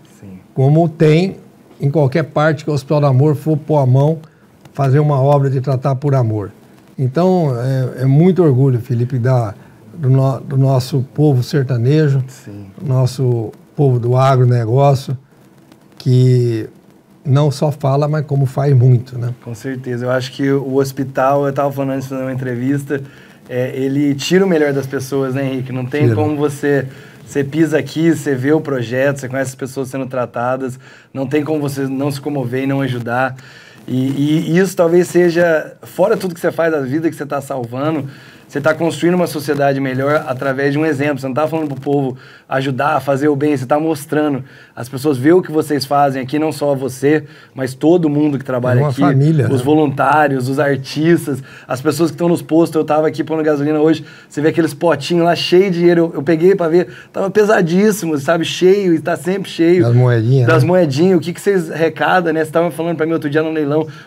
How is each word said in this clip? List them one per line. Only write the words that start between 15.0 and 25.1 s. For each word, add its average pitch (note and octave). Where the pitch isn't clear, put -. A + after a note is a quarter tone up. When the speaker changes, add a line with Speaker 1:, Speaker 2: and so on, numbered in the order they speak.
Speaker 2:
que B2
não D3
só D3+
fala, C#3+
mas D3+
como C#3
faz C#3+
muito, B2+
né? A#2+
Speaker 1:
Com A#2+
certeza. B2+
Eu B2
acho B2+
que C#3
o C3+
hospital, C3+
eu C#3
tava C#3+
falando C3+
antes C3+
de C3
fazer C3
uma C3
entrevista, C3
é, B2+
ele C#3
tira F3
o G3
melhor D3+
das C#3
pessoas, C3+